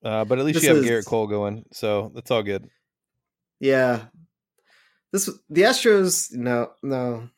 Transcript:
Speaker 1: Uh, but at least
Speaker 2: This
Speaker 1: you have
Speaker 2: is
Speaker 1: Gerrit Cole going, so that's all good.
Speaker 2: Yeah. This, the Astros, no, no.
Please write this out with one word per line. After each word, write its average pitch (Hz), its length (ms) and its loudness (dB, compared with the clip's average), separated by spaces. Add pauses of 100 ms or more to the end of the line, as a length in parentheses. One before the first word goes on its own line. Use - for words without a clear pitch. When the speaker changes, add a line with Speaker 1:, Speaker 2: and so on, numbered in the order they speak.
Speaker 1:
Uh, 110 220 -2
but 123 120 0
at 135 80 -2
least 156 120 0
Speaker 2:
This 160 80 0
Speaker 1:
you 151 100 6
have 139 80 4
Speaker 2:
is 117 60 2
Speaker 1:
Gerrit 113 180 0
Cole 113 200 0
going, 104 440 -4
so 107 420 -4
that's 123 160 -16
all 113 140 0
good. 98 260 -6 (920)
Speaker 2:
Yeah. 127 460 2 (1040)
This, 190 140 -4 (240)
the 156 120 2
Astros, 208 720 2
no, 120 380 -2 (120)
no. 123 540 -4